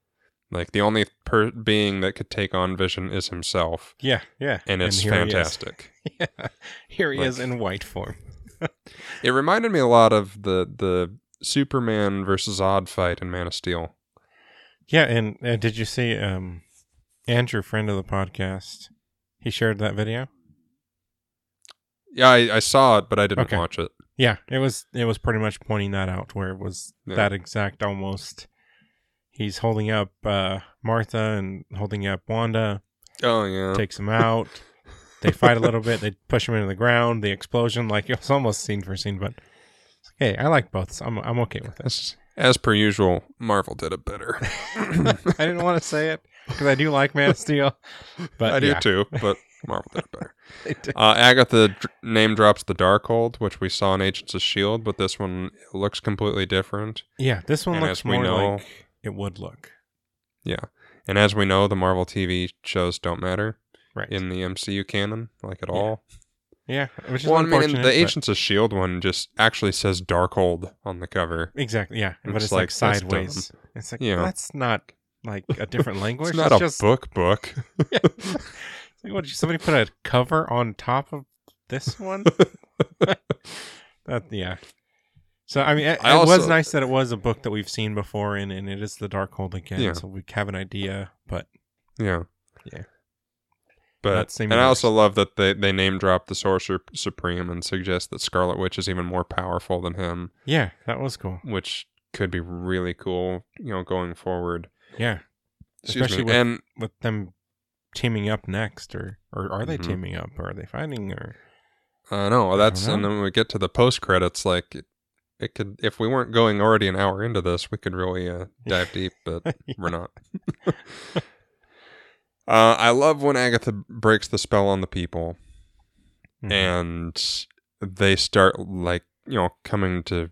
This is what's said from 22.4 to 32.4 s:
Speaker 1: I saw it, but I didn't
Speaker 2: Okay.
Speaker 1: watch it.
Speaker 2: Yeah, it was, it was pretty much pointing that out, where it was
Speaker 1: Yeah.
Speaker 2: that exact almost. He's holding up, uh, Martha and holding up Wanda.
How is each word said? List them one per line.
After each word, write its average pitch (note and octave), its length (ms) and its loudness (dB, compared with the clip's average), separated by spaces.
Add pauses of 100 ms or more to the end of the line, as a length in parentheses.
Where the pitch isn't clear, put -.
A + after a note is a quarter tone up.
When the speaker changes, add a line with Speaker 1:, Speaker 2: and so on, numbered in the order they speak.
Speaker 1:
I - 20 4
saw B2+ 400 6
it, F#2+ 100 0
but G#2+ 100 0
I G#2 80 6
didn't G2 200 0
Speaker 2:
Okay. G#2+ 100 0
Speaker 1:
watch E2+ 220 -2
it. E2 120 -4 (260)
Speaker 2:
Yeah, A#2 200 2 (120)
it C3 100 -2
was, C3 340 -2
it B2 140 -2
was A2+ 120 0
pretty A2+ 200 -2
much G#2+ 220 -4
pointing G2+ 320 -2
that F#2+ 160 -2
out, F#2 260 -8
where F#2+ 160 -4
it F#2+ 80 -10
was F#2+ 340 -10 (140)
Speaker 1:
Yeah. F#2+ 100 -6
Speaker 2:
that G2+ 160 2
exact G2 500 -6
almost. G2 640 -6 (840)
He's G#2 280 -8
holding A2 320 0
up, G#2 220 -2 (120)
uh, F#2+ 360 -2 (220)
Martha A2+ 360 -2
and G2 460 -4 (120)
holding G2+ 300 -4
up G2 220 -4
Wanda. A2 540 -2 (400)